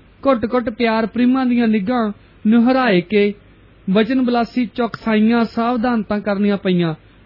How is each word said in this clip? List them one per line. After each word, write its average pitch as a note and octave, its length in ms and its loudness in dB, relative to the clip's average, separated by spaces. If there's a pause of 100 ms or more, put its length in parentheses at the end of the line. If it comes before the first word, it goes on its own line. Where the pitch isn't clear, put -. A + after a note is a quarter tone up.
(220)
ਘੁੱਟ B3+ 300 0
ਘੁੱਟ B3 180 -2
ਪਿਆਰ A3+ 360 -2
ਪ੍ਰੇਮਾਂ B3 400 0
ਦੀਆਂ A#3+ 220 2
ਨਿੱਘਾਂ G#3+ 440 -2 (340)
ਨਿਹਰਾਏ A#3 540 2
ਕੇ G3+ 340 0 (560)
ਵਚਨ A3+ 340 2
ਬਲਾਸੀ A#3+ 420 -2
ਚੌਕਸਾਈਆਂ, A3+ 800 0
ਸਾਵਧਾਨਤਾ A#3 720 -2
ਕਰਨੀਆਂ G3+ 380 -2
ਪਈਆਂ, F3 380 0 (320)